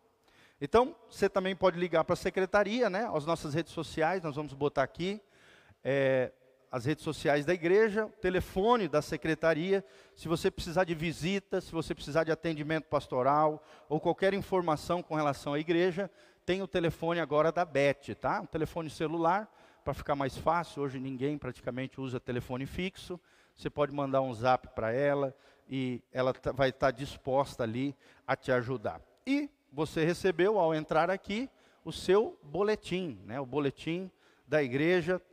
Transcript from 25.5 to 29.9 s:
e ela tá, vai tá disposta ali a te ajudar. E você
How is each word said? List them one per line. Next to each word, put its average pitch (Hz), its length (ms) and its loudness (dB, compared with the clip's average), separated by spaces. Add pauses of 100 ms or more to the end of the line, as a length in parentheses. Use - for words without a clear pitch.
e 127 320 -4 (100)
ela 127 220 0
tá, - 180 -6
vai 131 200 2
tá 135 180 0
disposta 135 720 -4
ali 127 340 -4 (300)
a 135 100 0
te - 140 -4
ajudar. 117 500 -2 (240)
E 285 240 0 (240)
você 156 320 -2